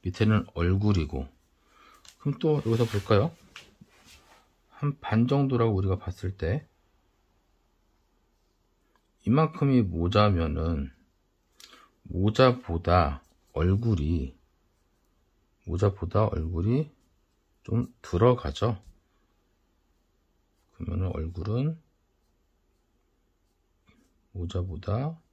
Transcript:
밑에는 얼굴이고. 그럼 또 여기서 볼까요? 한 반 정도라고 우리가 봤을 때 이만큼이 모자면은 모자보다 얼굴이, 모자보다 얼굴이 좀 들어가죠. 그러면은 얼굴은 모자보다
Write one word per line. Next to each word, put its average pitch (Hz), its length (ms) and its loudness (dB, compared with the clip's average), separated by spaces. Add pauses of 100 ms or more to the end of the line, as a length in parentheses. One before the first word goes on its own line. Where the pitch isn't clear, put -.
밑에는 107 520 2
얼굴이고. 87 720 0 (920)
그럼 143 200 -6
또 156 260 2
여기서 113 200 2
볼까요? 107 500 0 (1400)
한 143 220 -4
반 113 260 0
정도라고 127 480 2
우리가 95 220 0
봤을 95 400 -10
때 104 280 -4 (2500)
이만큼이 139 560 2
모자면은 85 1080 0 (1120)
모자보다 87 1160 2 (300)
얼굴이, 85 840 0 (1300)
모자보다 92 600 0
얼굴이 92 640 -2 (720)
좀 117 380 -4
들어가죠. 104 800 0 (1900)
그러면은 85 420 -6
얼굴은 98 640 -6 (2500)
모자보다 95 920 -6 (120)